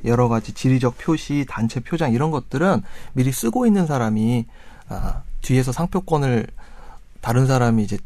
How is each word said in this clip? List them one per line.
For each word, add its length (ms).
여러 240
가지 240
지리적 460
표시, 500
단체 300
표장 340
이런 200
것들은 500
미리 180
쓰고 360
있는 200
사람이, 600
아, 340
뒤에서 280
상표권을 800
다른 260
사람이 380
이제 220